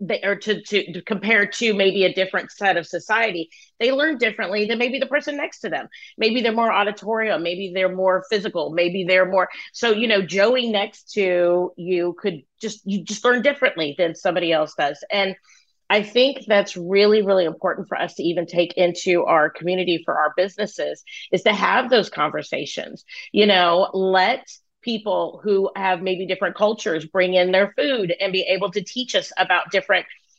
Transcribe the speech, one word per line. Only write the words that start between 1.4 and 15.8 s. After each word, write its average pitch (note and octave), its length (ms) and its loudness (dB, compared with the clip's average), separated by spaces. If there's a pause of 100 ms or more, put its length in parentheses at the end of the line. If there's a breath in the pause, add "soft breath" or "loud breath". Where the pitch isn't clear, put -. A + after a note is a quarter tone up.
to A3 280 -2
maybe G3 300 2
a F3+ 100 0
different F#3 360 -4
set F#3+ 280 0
of E3 80 -6
society. F#3+ 640 -4 (280 soft breath)
They A#3+ 140 2
learn D4 240 0
differently G#3+ 480 -2
than A#3 140 -2
maybe B3 200 -2
the B3 80 -2
person D4 300 -2
next C#4+ 240 -8
to A3 80 -6
them. C#3 180 -6 (300 loud breath)
Maybe A3 240 0
they're A3+ 120 2
more A3+ 200 2
auditorial. G#3 640 -2
Maybe F3 360 -6
they're F#3 200 0
more F#3 360 0
physical. F#3 420 -4
Maybe F3 320 0
they're F#3 260 4
more, F#3 200 2 (240 loud breath)
so, A#3 180 0
you A3 160 0
know, G3+ 140 2
Joey A3 480 2
next G#3 420 -4
to F3+ 640 2
you F3 420 -2
could E3+ 240 -6 (180)
just, G#3+ 260 -10
you G3 180 -4
just G#3 200 -6
learn B3 180 2
differently G3 560 0
than E3 160 0
somebody F3 360 0
else D#3 260 0
does. D3 360 -4
And G3 240 0 (540 soft breath)